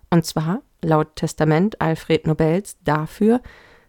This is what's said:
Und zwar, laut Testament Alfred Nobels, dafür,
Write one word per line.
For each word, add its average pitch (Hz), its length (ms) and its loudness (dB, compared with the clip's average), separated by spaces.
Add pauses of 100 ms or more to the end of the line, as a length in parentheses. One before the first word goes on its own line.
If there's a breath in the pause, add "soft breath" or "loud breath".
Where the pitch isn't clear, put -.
Und 170 160 2
zwar, 170 380 -4 (180)
laut 156 360 0
Testament 160 680 0
Alfred 160 440 -2
Nobels, 160 580 0
dafür, 202 580 0 (460 soft breath)